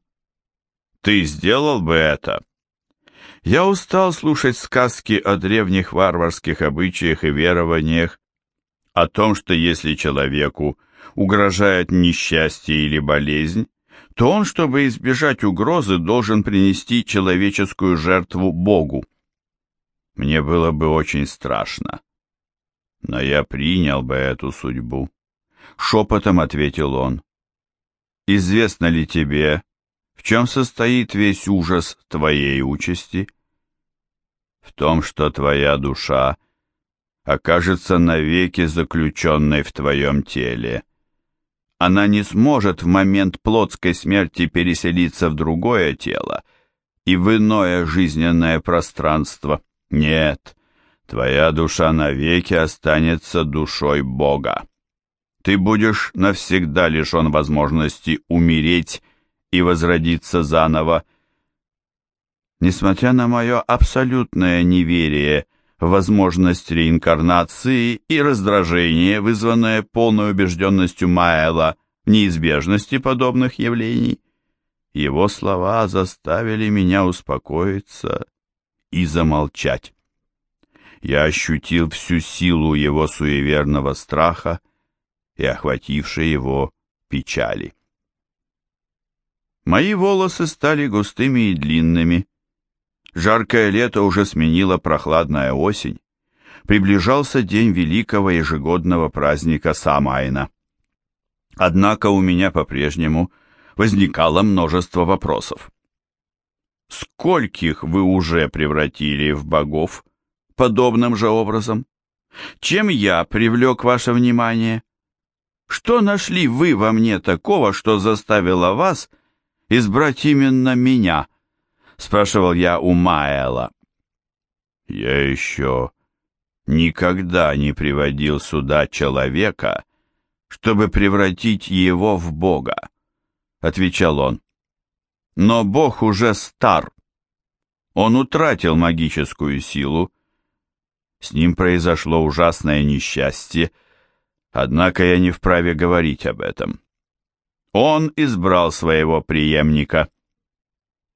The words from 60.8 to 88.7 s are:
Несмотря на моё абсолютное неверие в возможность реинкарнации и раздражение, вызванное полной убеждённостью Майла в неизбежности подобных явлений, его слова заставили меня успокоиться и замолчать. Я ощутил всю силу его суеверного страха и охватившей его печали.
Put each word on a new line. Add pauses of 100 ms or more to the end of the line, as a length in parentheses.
Несмотря
на
моё
абсолютное
неверие (360)
в
возможность
реинкарнации
и
раздражение,
вызванное
полной
убеждённостью
Майла (300)
в
неизбежности
подобных
явлений, (720)
его
слова
заставили
меня
успокоиться (640)
и
замолчать. (1080)
Я
ощутил
всю
силу
его
суеверного
страха (760)
и
охватившей
его (380)
печали. (1900)